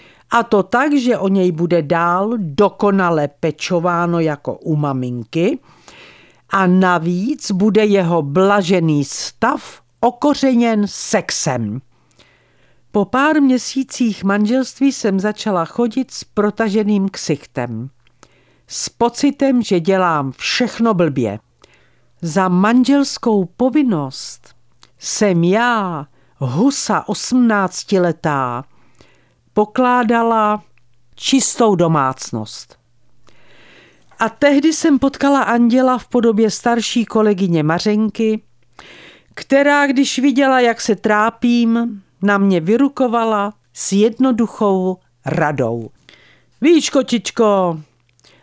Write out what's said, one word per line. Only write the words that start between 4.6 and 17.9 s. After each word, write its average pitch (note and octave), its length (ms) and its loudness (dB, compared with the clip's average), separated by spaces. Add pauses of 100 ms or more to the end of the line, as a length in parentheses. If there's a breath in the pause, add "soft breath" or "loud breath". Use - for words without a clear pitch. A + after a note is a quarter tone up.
maminky C#3+ 840 -4 (920 loud breath)
a F#3+ 180 0
navíc F3+ 840 0
bude G#3 340 2
jeho F3+ 360 2
blažený E3 840 2
stav - 760 -6 (180)
okořeněn A#3+ 880 0
sexem. B2+ 920 -4 (1080 soft breath)
Po G#3 140 0
pár D4 360 0
měsících B3+ 800 -2
manželství A3 680 0
jsem G3 280 -2
začala G3 460 -2
chodit A#3+ 460 -4
s - 120 -14
protaženým G#3 880 0
ksichtem. B2 800 -8 (800 soft breath)